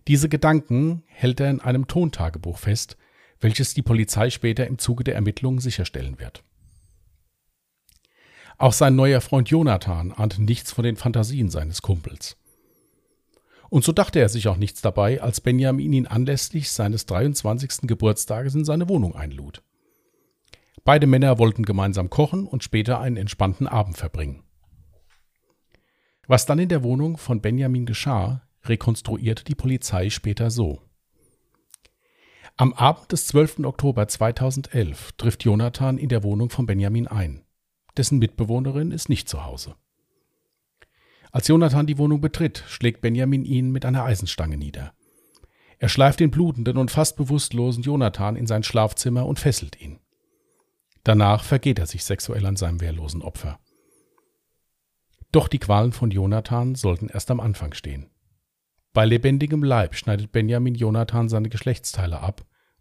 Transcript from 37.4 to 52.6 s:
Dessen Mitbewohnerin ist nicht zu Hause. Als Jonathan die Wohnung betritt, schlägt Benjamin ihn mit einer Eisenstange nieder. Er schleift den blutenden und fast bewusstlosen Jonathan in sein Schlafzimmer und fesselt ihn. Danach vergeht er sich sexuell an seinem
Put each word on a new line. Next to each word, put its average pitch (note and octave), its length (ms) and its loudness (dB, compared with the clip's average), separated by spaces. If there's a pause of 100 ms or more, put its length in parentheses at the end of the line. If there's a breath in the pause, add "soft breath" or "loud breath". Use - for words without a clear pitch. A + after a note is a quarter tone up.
Dessen C#3 220 2
Mitbewohnerin C3 720 0
ist - 180 -8
nicht - 200 -2
zu D2 160 -8
Hause. - 320 -14 (1500 soft breath)
Als - 180 -2
Jonathan D3+ 380 4
die D3 120 -2
Wohnung D3 220 2
betritt, - 480 -4
schlägt - 320 -2
Benjamin C3 440 0
ihn B2+ 260 0
mit C3+ 140 -4
einer B2+ 200 0
Eisenstange F2 520 -2
nieder. C#2 380 -10 (840 soft breath)
Er A#2 100 2
schleift C#3 320 6
den D#3 100 6
blutenden C3 460 0
und C3 140 0
fast - 260 0
bewusstlosen B2+ 640 -2
Jonathan A#2 540 0
in A#2+ 100 -4
sein A2 160 0
Schlafzimmer A#2+ 640 0
und C#3 140 -4
fesselt - 400 -2
ihn. D2 180 -14 (1080)
Danach G#2 380 4
vergeht C3+ 360 0
er E2+ 80 0
sich - 180 -8
sexuell G2+ 420 -4
an G2 100 -2
seinem F2 240 -2